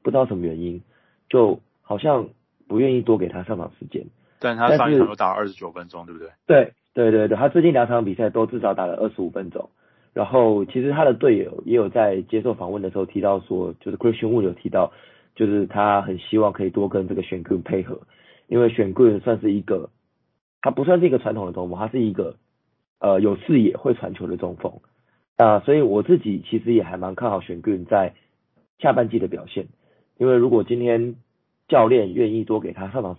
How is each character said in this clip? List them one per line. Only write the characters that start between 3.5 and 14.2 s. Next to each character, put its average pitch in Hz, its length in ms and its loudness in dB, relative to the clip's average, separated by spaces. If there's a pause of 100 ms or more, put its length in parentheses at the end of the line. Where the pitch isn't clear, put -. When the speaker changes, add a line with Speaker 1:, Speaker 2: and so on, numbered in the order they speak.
Speaker 1:
场 82 220 -10
时 - 60 -18
间。 - 220 -12 (320)
Speaker 2:
但 120 160 -4
他 117 140 2
上 147 60 6
一 - 20 4
场 127 140 2
Speaker 1:
但 143 80 4
是 120 80 4
Speaker 2:
都 104 80 -6
打 95 160 0
了 - 20 0
二 104 120 -4
十 98 60 -8
九 90 200 -14
分 87 180 -16
钟， 85 160 -16
对 85 80 -18
不 82 60 -16
对？ 82 100 -18 (160)
Speaker 1:
对， 139 280 4 (200)
对， 117 180 2
对， 107 160 4
对， 104 100 0
他 135 120 2
最 170 120 2
近 165 120 4
两 120 140 2
场 117 180 0
比 98 100 -4
赛 110 140 -2
都 113 160 0
至 117 160 -6
少 98 120 0
打 92 120 -4
了 87 100 -6
二 107 140 -4
十 - 120 -10
五 87 80 -4
分 95 200 -10
钟。 - 200 -10 (440)
然 110 120 -2
后 110 400 4
其 127 160 -4
实 139 100 -2
他 156 120 0
的 139 100 4
队 113 240 2
友 92 280 -6
也 117 100 0
有 104 140 2
在 101 320 0
接 110 200 -4
受 117 120 -2
访 92 180 -10
问 104 100 -8
的 95 100 -6
时 98 60 -8
候 95 80 -2
提 98 140 -6
到 98 220 2
说， 90 400 -6
就 98 100 -10
是 - 60 -8
Christian 113 320 0